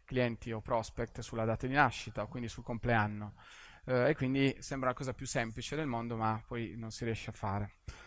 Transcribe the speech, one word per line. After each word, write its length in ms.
clienti 460
o 100
prospect 600
sulla 240
data 220
di 80
nascita, 480
o 40
quindi 220
sul 160
compleanno. 720
Eh, 240
e 80
quindi 440
sembra 280
la 60
cosa 180
più 140
semplice 500
del 100
mondo, 300
ma 280
poi 320
non 140
si 140
riesce 260
a 40
fare. 400